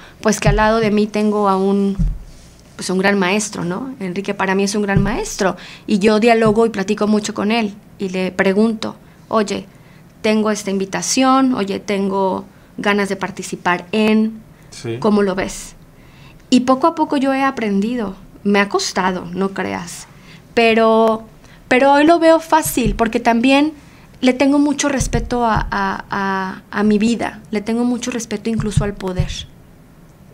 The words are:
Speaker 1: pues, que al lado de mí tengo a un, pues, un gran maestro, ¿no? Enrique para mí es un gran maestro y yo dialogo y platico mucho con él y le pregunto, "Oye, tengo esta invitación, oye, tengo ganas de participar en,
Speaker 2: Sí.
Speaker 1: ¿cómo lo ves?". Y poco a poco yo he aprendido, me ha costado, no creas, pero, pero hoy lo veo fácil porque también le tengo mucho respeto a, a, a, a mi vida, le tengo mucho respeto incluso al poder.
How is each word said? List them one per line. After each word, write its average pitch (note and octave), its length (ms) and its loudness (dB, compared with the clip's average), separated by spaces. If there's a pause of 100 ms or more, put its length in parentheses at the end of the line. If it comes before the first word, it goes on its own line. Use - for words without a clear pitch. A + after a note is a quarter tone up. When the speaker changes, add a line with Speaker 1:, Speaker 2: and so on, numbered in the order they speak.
(220)
Speaker 1:
pues, G#3+ 180 0
que G#3+ 100 2
al - 80 4
lado A3 220 2
de A3 120 2
mí G#3 160 2
tengo G#3+ 420 0
a F#3+ 80 2
un, G3 380 2 (800)
pues, - 140 -8
un F#3 80 0
gran G3 220 2
maestro, F#3+ 440 -2
¿no? G#3+ 360 -6
Enrique G3 340 -6
para F#3+ 220 -2
mí G3 80 2
es G3+ 120 -2
un G#3 80 0
gran G3 180 2
maestro G3+ 560 -2 (300)
y G#3 120 0
yo G#3+ 200 4
dialogo A3+ 460 4
y A3+ 40 2
platico G#3 380 -2
mucho G#3 260 0
con G#3 180 -2
él A3 220 -2 (240)
y F#3+ 120 -6
le F#3 220 -4
pregunto, G#3 680 0 (320)
"Oye, G3+ 360 -2 (560)
tengo G#3+ 300 0
esta G#3 180 -6
invitación, B3+ 840 0
oye, G3 240 -4
tengo G3 680 -2 (320)
ganas G3+ 320 0
de G3 60 -4
participar F3+ 760 -4
en, A3 480 2 (280)
Speaker 2:
Sí. A#2 300 -8
Speaker 1:
¿cómo G#3 240 2
lo F#3+ 100 -2
ves?". - 420 -8 (760)
Y B3 100 4
poco C4 260 2
a E4 80 0
poco D#4 220 -2
yo C4+ 160 0
he C4+ 100 -2
aprendido, A3+ 720 -2 (280)
me G3+ 160 2
ha G3+ 100 2
costado, F#3 640 -2
no F#3+ 200 -2
creas, F#3 540 -8 (460)
pero, A3+ 680 4 (460)
pero C4+ 240 6
hoy C#4+ 120 4
lo E4+ 140 6
veo E4 220 6
fácil C#4+ 540 0
porque A3+ 260 0
también C4 500 4 (500)
le B3+ 120 4
tengo C#4 260 2
mucho C#4+ 300 0
respeto A#3+ 560 -2
a, A3 100 2 (160)
a, G3 380 -4
a, F#3+ 520 -4 (100)
a G#3 120 -2
mi G#3+ 140 4
vida, G#3+ 440 -2 (100)
le G#3 100 -4
tengo A3+ 240 -2
mucho B3 260 -4
respeto A3 380 -6
incluso A3 340 -2
al G#3 100 -4
poder. F#3 360 -4 (1040)